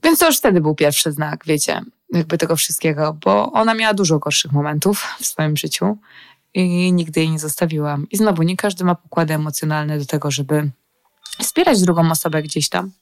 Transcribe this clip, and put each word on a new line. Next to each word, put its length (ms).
Więc 160
to 80
już 100
wtedy 240
był 140
pierwszy 360
znak, 340
wiecie, 360
jakby 240
tego 180
wszystkiego, 680
bo 260
ona 220
miała 200
dużo 260
gorszych 320
momentów 560
w 60
swoim 320
życiu 400
i 400
nigdy 260
jej 100
nie 100
zostawiłam. 720
I 80
znowu, 260
nie 140
każdy 260
ma 120
pokłady 380
emocjonalne 680
do 60
tego, 260
żeby 400
wspierać 420
drugą 300
osobę 320
gdzieś 260
tam. 220